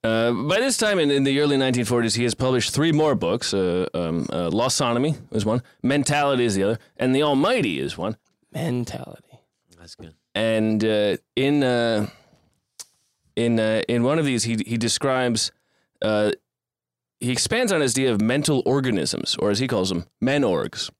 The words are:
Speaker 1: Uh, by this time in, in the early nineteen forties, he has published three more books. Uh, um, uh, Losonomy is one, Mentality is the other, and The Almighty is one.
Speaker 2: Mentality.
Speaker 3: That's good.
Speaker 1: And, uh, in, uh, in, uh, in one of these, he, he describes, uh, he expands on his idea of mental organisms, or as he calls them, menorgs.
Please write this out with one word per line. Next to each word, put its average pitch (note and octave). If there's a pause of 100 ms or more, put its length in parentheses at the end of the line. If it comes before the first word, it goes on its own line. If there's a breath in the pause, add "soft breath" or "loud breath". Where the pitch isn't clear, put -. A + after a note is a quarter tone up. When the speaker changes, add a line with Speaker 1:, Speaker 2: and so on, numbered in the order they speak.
Speaker 1:
Uh, A2+
by C3+
this C4+
time G#3
in, C#3+
in C#3
the C3+
early C#3+
nineteen B2+
forties, A#2
he A#2+
has A#2
published B2+
three D#3
more D3+
books. F#2+
Uh, F#2
um, E2
uh, F2
Losonomy B2 (160)
is G#2+
one, A#2 (220 soft breath)
Mentality C#3
is G#2
the F#2+
other, A2 (160 soft breath)
and B2+
The C#3
Almighty C#3+
is C#2
one. G#2 (380)
Speaker 2:
Mentality. B2+ (380)
Speaker 3:
That's F2
good. E2 (200)
Speaker 1:
And, A2
uh, G#2 (180)
in, C#3+
uh, A#2 (1300 loud breath)
in, A#2
uh, A2
in A#2+
one C#3+
of D#3+
these, B2
he, A2+
he A#2
describes, A#2+ (500)
uh, G#2+ (880)
he B2
expands A3
on D#3
his B2
idea C3
of G#2
mental C3+
organisms, B2
or G2+
as G2+
he C3
calls G2
them, E2+ (180)
menorgs. A#2+ (100)